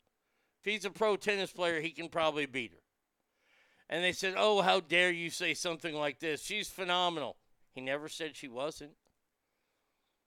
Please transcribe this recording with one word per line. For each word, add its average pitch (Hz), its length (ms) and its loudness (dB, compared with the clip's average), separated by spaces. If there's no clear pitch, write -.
If 202 120 -2
he's 202 140 -2
a 196 40 -4
pro 214 260 2
tennis 196 360 0
player, 170 300 0
he 165 80 -2
can 165 180 -10
probably 151 380 0
beat 123 260 -6
her. - 100 -20
And 165 120 -2
they 180 100 2
said, 185 260 -2
"Oh, 202 240 6
how 185 180 6
dare 180 300 4
you 170 180 -2
say 160 240 -2
something 165 420 -4
like 147 260 -2
this? 156 220 -2
She's 208 280 -4
phenomenal." 175 640 0
He 131 100 -12
never 147 240 -4
said 151 260 -8
she 143 140 -12
wasn't. 147 480 -8